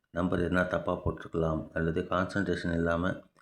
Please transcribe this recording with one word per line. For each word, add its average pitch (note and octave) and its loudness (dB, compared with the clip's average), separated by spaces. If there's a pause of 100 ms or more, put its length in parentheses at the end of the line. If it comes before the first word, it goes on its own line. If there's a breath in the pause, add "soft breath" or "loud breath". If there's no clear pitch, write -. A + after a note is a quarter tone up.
(100)
நம்பர் F2+ 0
எதனா F2+ 2
தப்பா F2 -2
போட்டிருக்கலாம், D#2+ -2
அல்லது E2 0
கான்சன்ட்ரேஷன் F2+ 0
இல்லாம E2+ 0 (200)